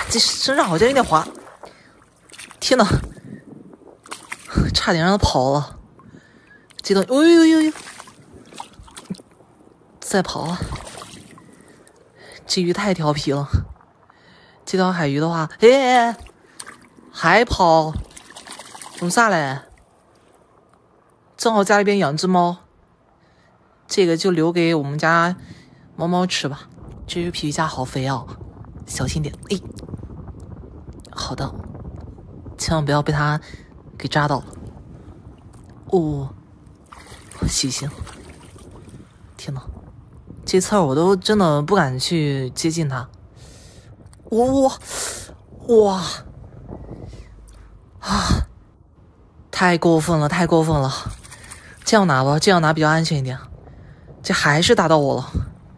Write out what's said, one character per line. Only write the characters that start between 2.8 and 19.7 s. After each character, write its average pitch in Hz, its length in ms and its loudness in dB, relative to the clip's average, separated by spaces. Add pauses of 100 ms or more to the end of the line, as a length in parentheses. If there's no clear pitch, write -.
差 - 180 0
点 165 120 2
让 190 120 4
它 - 20 2
跑 135 340 2
了。 143 260 -2 (1040)
这 196 140 0
东 190 80 4
西， 214 80 -6
哎 311 220 8
呦 330 120 8
呦 320 180 6
呦！ 311 100 0 (2250)
再 190 240 0
跑 - 180 -8
啊！ 170 180 -6 (1900)
这 - 140 0
鱼 175 120 2
太 202 200 0
调 156 200 0
皮 147 180 -4
了。 143 160 -2 (1200)
这 - 120 -2
条 185 140 2
海 175 160 -2
鱼 139 120 0
的 160 100 0
话， 165 200 -4 (100)
哎， 247 560 6 (960)
还 196 340 4
跑， 160 480 4 (1040)
怎 - 80 -6
么 175 60 -2
啥 233 180 4
嘞？ 139 300 0 (1800)